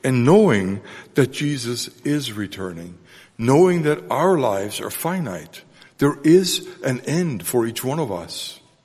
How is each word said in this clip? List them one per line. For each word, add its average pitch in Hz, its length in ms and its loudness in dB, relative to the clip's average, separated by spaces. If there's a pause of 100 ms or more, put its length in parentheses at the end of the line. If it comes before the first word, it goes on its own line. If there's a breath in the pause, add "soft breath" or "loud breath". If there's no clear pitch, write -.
and 127 220 2
knowing 117 560 4 (340 loud breath)
that 135 180 2
Jesus 123 560 -6 (160)
is 143 280 -4
returning, 90 680 -10 (380 loud breath)
knowing 160 460 4
that 151 280 -2
our 165 280 2
lives 104 420 -2
are 104 100 -6
finite. 131 720 -8 (360 soft breath)
There 143 260 2
is 180 420 4 (160 loud breath)
an 127 180 -4
end 151 460 -4
for 117 200 0
each 113 180 -8
one 139 140 -4
of 127 140 -4
us. - 480 -12 (240)